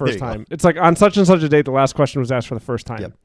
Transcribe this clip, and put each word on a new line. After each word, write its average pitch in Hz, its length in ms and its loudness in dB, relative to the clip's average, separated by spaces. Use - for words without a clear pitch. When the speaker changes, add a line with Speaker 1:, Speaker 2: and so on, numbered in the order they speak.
Speaker 1:
first 127 80 -2
Speaker 2:
you 92 60 -8
go. 127 40 -8
Speaker 1:
time." 107 240 -10
It's 165 140 -4
like, 165 140 4
"On 170 180 4
such 208 220 2
and 190 100 2
such 175 160 4
a 151 60 0
date, 147 160 2
the 135 60 -6
last 135 220 0
question 143 280 -2
was 120 100 -4
asked 123 160 -4
for 127 80 -10
the 110 60 -8
first 120 260 -8
time." 110 140 -10
Speaker 2:
Yep. 95 120 -12